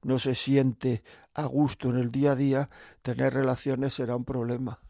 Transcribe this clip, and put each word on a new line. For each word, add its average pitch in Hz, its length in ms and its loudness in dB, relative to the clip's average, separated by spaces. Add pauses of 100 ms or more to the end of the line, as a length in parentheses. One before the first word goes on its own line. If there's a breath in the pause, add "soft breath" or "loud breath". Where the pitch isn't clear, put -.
no 127 160 0
se 131 160 0
siente 131 680 2 (320 loud breath)
a 147 100 -4
gusto 131 440 0
en 123 100 0
el 120 120 -2
día 139 220 2
a - 20 2
día, 135 340 2 (320 loud breath)
tener 127 320 0
relaciones 131 600 0
será 120 240 -4
un 120 80 -4
problema. 120 640 -4